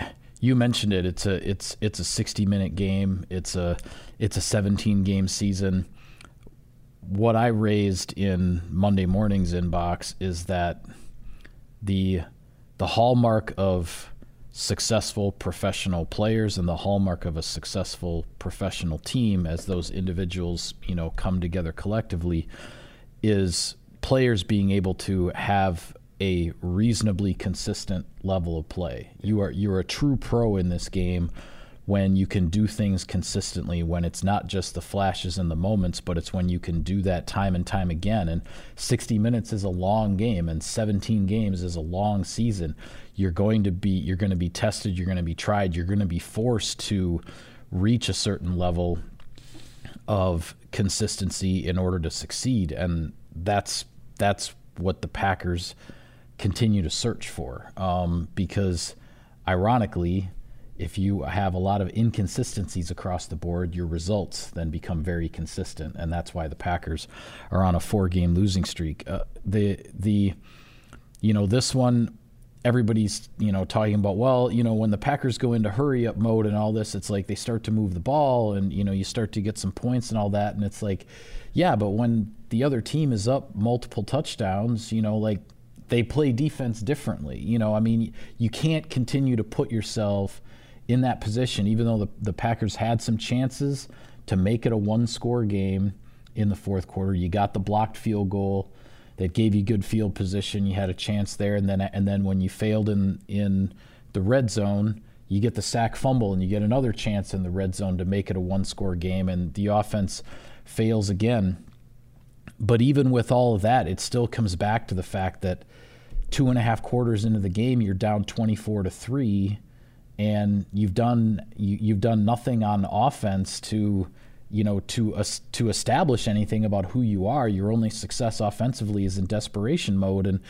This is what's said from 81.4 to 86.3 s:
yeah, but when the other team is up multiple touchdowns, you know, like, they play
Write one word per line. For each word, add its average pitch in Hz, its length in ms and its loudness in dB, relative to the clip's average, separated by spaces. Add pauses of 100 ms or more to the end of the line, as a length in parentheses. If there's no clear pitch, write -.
yeah, 160 240 4
but 104 140 2
when 113 440 0 (140)
the 117 160 2
other 135 160 2
team 147 320 0
is 104 160 0
up 131 260 -2
multiple 117 480 0
touchdowns, 110 920 -2
you 110 80 2
know, 107 160 2
like, 107 220 0 (500)
they 120 140 4
play 139 300 2